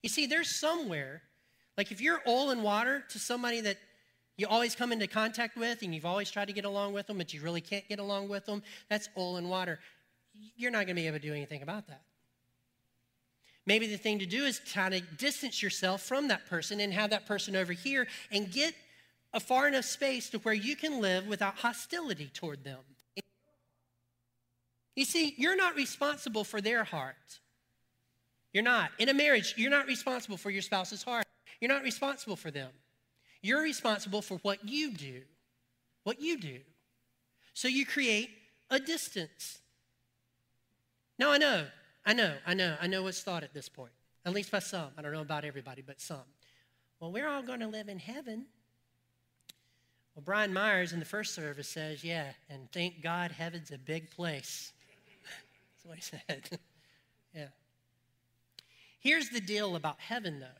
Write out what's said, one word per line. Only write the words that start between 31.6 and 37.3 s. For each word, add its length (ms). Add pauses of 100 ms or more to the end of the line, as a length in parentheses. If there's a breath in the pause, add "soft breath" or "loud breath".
You're 100
not 120
responsible 540
for 140
them. 200 (720 soft breath)
You're 200
responsible 600
for 160
what 300
you 240
do, 300 (840)
what 160
you 180
do. 200 (960 soft breath)